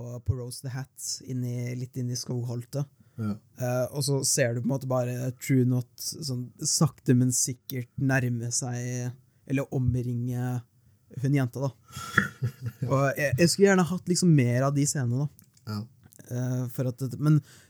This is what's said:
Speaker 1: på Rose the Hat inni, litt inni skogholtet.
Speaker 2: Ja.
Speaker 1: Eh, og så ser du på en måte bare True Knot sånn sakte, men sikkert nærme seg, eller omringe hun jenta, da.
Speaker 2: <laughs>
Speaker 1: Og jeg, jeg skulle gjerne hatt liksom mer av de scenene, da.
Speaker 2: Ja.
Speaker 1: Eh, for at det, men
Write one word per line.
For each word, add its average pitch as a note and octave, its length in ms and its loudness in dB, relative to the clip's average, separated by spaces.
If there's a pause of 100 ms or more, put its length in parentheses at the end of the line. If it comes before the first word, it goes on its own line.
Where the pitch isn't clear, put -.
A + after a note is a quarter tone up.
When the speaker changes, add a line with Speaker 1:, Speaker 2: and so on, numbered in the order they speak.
(240)
Speaker 1:
på C3 160 -2
Rose B2 260 -12
the B2 80 -8
Hat - 320 -12 (240)
inni, B2 460 -4
litt B2+ 260 -8
inni B2 160 -4
skogholtet. B2 720 -6 (280)
Speaker 2:
Ja. G#2+ 180 -2 (240)
Speaker 1:
Eh, B2 340 -2
og C#3+ 140 -2
så C#3 160 0
ser A#2+ 340 0
du A#2+ 60 -4
på - 20 -4
en B2 80 0
måte C3 160 -4
bare B2 480 -2
True B2+ 320 4
Knot B2 320 -2
sånn B2+ 460 -8 (100)
sakte, - 560 2
men B2+ 160 6
sikkert B2 640 -4
nærme B2 540 0
seg, B2 640 -4 (340)
eller C3+ 220 -2
omringe B2 880 -2 (540)
hun C#3 260 2
jenta, B2+ 240 -2
da. C3+ 80 -2 (640)
Speaker 2:
<laughs> - 560 -6
Speaker 1:
Og C3+ 220 2
jeg, C3+ 260 0
jeg E3+ 160 6
skulle G3 160 6
gjerne F#3 160 6
hatt F3 240 -4
liksom F3 240 6
mer B2+ 320 4
av C#3+ 80 2
de C#3+ 160 2
scenene, C3+ 380 0
da. - 20 -18 (380)
Speaker 2:
Ja. G#2 120 -6 (500)
Speaker 1:
Eh, B2+ 400 -2
for C3 160 -4
at B2+ 160 -4
det, B2+ 160 -6
men D3+ 220 6 (300)